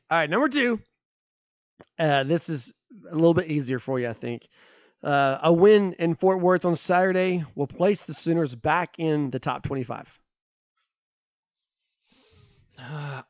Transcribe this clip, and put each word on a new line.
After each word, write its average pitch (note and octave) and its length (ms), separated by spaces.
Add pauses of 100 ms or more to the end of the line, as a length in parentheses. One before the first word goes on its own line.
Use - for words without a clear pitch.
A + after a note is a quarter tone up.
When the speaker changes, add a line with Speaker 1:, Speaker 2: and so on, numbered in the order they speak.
Speaker 1:
All E3 80
right, D#3 120
number A#3 200
two. B3 300 (1200)
Uh, C#3+ 240
this D#3 240
is D#3 240 (380)
a E3+ 60
little E3 180
bit E3 140
easier C3+ 320
for C3 200
you, A#2+ 80
I A2+ 60
think. A#2+ 340 (560)
Uh, C#3 400
a E3 100
win G3 460
in E3 160
Fort F#3+ 240
Worth F3+ 260
on F3 100
Saturday F#3 680 (100)
will C#3+ 140
place F#3 360
the D#3+ 100
Sooners E3 420
back D#3 420
in D3+ 320
the B2+ 100
top C3+ 240
twenty-five. A#2+ 440 (2750)
Speaker 2:
Uh, C#3 500